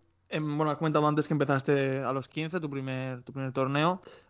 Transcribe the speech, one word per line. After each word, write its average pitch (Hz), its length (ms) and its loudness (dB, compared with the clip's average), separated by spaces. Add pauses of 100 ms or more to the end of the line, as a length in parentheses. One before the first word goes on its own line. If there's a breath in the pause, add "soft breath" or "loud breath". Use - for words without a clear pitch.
(280)
Em, 151 280 -2
bueno, 156 160 2
has 139 60 -4
comentado 156 280 2
antes 151 220 2
que 165 60 2
empezaste 139 680 2
a 127 100 -2
los 135 160 -4
quince, 160 320 -6
tu 156 100 -6
primer, 131 520 -6
tu - 100 -16
primer 135 200 -6
torneo. 143 500 2 (280 loud breath)